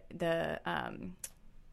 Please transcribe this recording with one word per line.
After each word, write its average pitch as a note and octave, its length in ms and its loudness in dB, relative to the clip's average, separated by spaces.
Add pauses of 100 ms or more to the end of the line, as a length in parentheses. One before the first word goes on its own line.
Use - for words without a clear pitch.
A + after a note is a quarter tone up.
(160)
the, E3 480 4
um, E3+ 520 -2 (560)